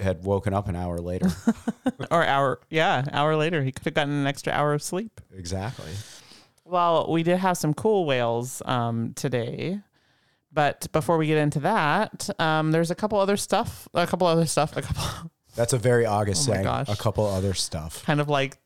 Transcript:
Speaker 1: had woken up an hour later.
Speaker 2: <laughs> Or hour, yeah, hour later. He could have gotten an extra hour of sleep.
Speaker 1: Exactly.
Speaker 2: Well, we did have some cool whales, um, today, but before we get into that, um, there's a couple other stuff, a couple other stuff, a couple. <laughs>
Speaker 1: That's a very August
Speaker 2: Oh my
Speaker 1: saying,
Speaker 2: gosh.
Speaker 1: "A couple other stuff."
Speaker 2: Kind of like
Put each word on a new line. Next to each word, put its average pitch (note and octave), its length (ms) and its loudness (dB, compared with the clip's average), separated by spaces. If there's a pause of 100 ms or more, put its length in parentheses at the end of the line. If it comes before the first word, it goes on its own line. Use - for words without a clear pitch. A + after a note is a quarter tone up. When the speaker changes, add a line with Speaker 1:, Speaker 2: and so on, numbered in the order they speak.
Speaker 1:
had F#2 240 0
woken G2 280 0
up G2 140 0
an F#2 80 -4
hour F2 240 -4
later. F2+ 360 0
Speaker 2:
<laughs> - 760 -4
Or E3 140 4
hour, C#3 340 2 (100)
yeah, D#3 420 2
hour D#3 240 2
later. D#3 280 2
He C3 80 -2
could - 140 -10
have D#3 80 -4
gotten D3 200 0
an C#3+ 140 0
extra - 240 -4
hour D3 220 2
of D3+ 80 -2
sleep. G#3 400 -8 (140)
Speaker 1:
Exactly. F#2+ 560 -6 (760)
Speaker 2:
Well, E3+ 460 2
we E3 120 2
did F3 160 4
have F#3 180 2
some D3+ 160 0
cool G3+ 320 2
whales, B2 600 0
um, A#2 500 -2
today, B2+ 640 -4 (720)
but D3 400 0
before D#3+ 260 2
we D#3+ 100 2
get D#3 100 2
into D3+ 240 2
that, F3+ 680 0 (100)
um, D#3 320 2
there's E3 200 2
a F3 40 -2
couple G#3+ 240 -2
other G3 180 2
stuff, - 560 -2
a E3+ 140 2
couple F3+ 200 2
other E3 180 4
stuff, D3+ 320 0
a - 40 -4
couple. - 480 -6 (140)
<laughs> - 120 -20
Speaker 1:
That's A#2 180 2
a C3 40 2
very A#2+ 280 4
August G#2+ 420 2
Speaker 2:
Oh A2+ 40 2
my G2+ 60 2
Speaker 1:
saying, F#2+ 80 0
Speaker 2:
gosh. B2 240 -2
Speaker 1:
"A G#2+ 60 0
couple G#2+ 300 0
other G2 280 0
stuff." - 520 -6
Speaker 2:
Kind D3 160 2
of C#3+ 80 -2
like C#3 360 0